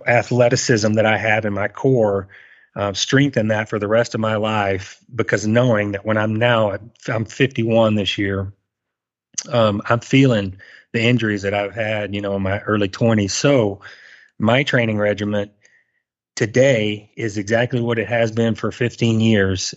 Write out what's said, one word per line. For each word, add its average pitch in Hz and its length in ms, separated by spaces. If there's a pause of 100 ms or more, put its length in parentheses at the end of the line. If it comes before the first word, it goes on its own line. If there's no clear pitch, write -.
athleticism 120 880
that 110 120
I 107 120
have 107 280
in 101 80
my 101 160
core, 104 580 (480)
uh, 101 160
strengthen 135 560
that 107 220
for 110 100
the 101 80
rest 113 260
of 113 60
my 110 160
life, 104 640 (160)
because 107 320
knowing 107 460
that 98 120
when 107 120
I'm 107 180
now 113 380
at, 95 80 (260)
I'm 113 160
fifty-one 113 720
this 101 220
year, 98 340 (1000)
um, 107 360
I'm 117 160
feeling 110 560 (340)
the 113 100
injuries 110 420
that 98 100
I've 101 200
had, 107 400
you 101 60
know, 98 160
in 98 60
my 95 180
early 104 300
twenties. 107 440
So 113 460 (600)
my 117 240
training 117 340
regimen 104 540 (840)
today 110 800
is 107 220
exactly 113 420
what 117 180
it 107 120
has 117 200
been 113 260
for 107 180
fifteen 117 480
years. 98 560